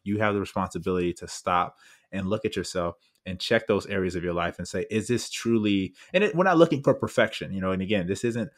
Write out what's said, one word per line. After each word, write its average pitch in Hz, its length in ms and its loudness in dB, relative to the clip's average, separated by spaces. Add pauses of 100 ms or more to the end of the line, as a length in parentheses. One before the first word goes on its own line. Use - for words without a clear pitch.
You 104 160 -2
have 104 140 2
the 101 60 0
responsibility 90 760 -2
to - 140 -14
stop - 480 -2 (360)
and 92 180 -4
look 107 140 0
at 107 120 -4
yourself 87 380 -4 (320)
and 92 140 -8
check - 260 2
those 101 200 2
areas 92 280 -2
of 85 80 -4
your 87 120 -2
life 85 240 -2
and 87 100 -10
say, 92 200 -4
"Is 107 200 -2
this 117 220 -2
truly," 104 640 0 (200)
and 190 80 4
it, 202 140 2
we're 185 80 4
not 180 140 4
looking 156 260 6
for 139 100 6
perfection, - 580 0
you 98 80 -4
know, 95 120 0
and 95 100 -2
again, 95 240 0
this 95 180 -2
isn't 117 340 -2